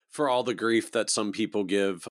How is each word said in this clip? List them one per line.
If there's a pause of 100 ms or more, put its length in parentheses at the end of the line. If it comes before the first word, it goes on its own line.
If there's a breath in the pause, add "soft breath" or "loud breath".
For
all
the
grief
that
some
people
give